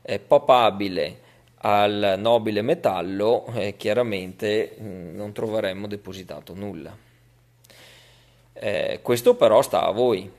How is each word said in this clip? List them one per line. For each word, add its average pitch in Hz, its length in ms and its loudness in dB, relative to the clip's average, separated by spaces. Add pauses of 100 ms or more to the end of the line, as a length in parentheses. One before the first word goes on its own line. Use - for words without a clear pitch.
eh, 104 180 -6
papabile 101 1000 2 (380)
al 104 600 2
nobile 110 420 2
metallo, 101 920 0
eh, 101 220 -4
chiaramente, 107 1040 -2
mm, 92 380 -14
non 104 160 -10
troveremmo 104 540 -6
depositato 92 640 -14
nulla. 92 420 -12 (1600)
Eh, 101 480 -4
questo 123 340 2
però 117 260 6
sta 85 220 0
a 85 80 0
voi 104 480 0